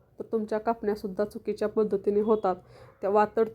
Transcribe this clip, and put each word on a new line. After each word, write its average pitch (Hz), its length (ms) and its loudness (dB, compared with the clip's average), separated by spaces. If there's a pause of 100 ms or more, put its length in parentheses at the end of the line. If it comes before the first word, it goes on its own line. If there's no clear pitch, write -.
(200)
तर 214 120 -8
तुमच्या 214 280 -2
कापण्यासुद्धा 214 680 -2
चुकीच्या 208 440 -4
पद्धतीने 202 500 0
होतात, 214 360 2 (460)
त्या 190 80 0
वातड 214 460 2